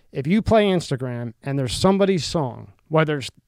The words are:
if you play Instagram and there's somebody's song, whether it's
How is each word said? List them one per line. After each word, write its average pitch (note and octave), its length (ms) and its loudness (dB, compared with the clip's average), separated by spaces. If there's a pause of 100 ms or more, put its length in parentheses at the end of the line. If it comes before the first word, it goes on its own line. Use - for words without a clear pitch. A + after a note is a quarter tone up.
(120)
if C3 160 -6
you G3+ 140 2
play G#3+ 240 4
Instagram B2+ 680 -2 (100)
and C#3 140 -4
there's B2+ 160 -2
somebody's F#3+ 520 2
song, A2+ 480 -6 (160)
whether D#3 300 0
it's A#2 100 -10 (180)